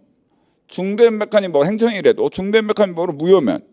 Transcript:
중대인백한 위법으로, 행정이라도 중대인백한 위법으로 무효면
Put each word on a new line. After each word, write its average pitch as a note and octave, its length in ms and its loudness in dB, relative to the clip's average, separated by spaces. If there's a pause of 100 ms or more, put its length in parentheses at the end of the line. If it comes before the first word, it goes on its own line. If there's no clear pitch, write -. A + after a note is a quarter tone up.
(680)
중대인백한 G#3+ 760 0
위법으로, D#3 200 2
행정이라도 F#3+ 640 0
중대인백한 G#3 640 -2
위법으로 E3+ 220 -6
무효면 D3+ 600 0